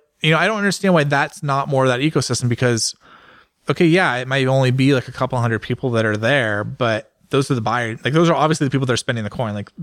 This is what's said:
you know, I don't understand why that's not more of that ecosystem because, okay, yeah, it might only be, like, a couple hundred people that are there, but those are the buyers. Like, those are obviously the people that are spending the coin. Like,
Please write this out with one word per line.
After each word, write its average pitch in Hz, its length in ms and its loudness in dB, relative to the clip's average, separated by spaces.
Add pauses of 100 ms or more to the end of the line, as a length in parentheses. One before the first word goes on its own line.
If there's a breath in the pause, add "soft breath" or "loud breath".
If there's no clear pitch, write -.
(220)
you 156 100 2
know, 160 60 4
I 165 80 2
don't 214 120 0
understand 196 360 0
why 156 120 4
that's 147 360 -2
not 139 260 -2
more 131 180 2
of 131 40 4
that 123 120 0
ecosystem 131 480 0
because, 120 460 0 (760 soft breath)
okay, 160 160 2
yeah, 160 320 4
it 127 100 -8
might 135 200 0
only 131 240 2
be, 135 220 4
like, 127 140 0
a - 40 -14
couple 127 280 -4
hundred 113 200 0
people 127 320 -4
that 113 140 0
are 107 120 0
there, 110 460 0
but 113 480 -4 (200)
those 135 180 0
are 139 60 0
the 117 60 -2
buyers. 113 420 -4
Like, 127 100 -2
those 165 160 4
are 160 60 2
obviously 151 320 0
the 123 40 -6
people 131 140 0
that 127 80 0
are 113 40 0
spending 117 260 -6
the 104 80 -6
coin. 107 240 -6
Like, 101 160 -10 (120)